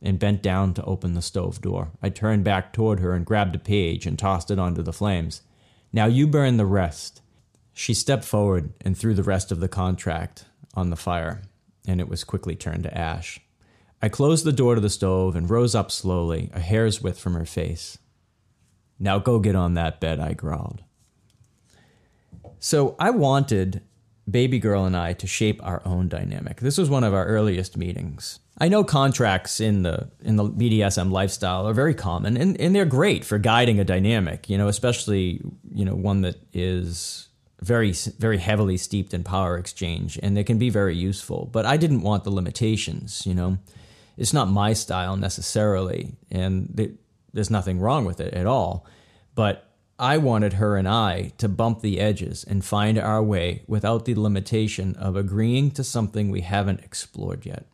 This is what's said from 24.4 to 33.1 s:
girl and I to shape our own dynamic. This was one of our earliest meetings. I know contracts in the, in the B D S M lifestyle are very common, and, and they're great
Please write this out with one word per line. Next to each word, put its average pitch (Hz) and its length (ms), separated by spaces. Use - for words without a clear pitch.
girl 98 260
and 92 100
I 85 180
to 95 120
shape 107 380
our 90 200
own 90 260
dynamic. - 520
This 143 160
was 160 140
one 131 120
of 101 100
our 92 120
earliest 104 500
meetings. 90 640
I 160 80
know 202 160
contracts 127 760
in 104 220
the, - 280
in 110 140
the 104 80
B 107 260
D 107 140
S 101 160
M 95 120
lifestyle 95 560
are 110 60
very 139 220
common, 98 420
and, 170 240
and 180 140
they're 196 100
great 143 400